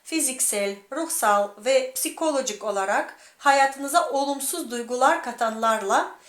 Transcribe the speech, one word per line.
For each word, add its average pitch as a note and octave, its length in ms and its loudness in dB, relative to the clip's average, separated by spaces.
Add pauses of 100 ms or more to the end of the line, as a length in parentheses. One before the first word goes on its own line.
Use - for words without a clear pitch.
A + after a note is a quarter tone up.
fiziksel, G#3+ 720 -2 (160)
ruhsal A3 560 0 (100)
ve B3+ 340 0
psikolojik C#4 720 -4
olarak G3+ 520 -2 (220)
hayatınıza C#4 720 4
olumsuz C#4 600 -4
duygular B3 520 2
katanlarla A3+ 880 0 (180)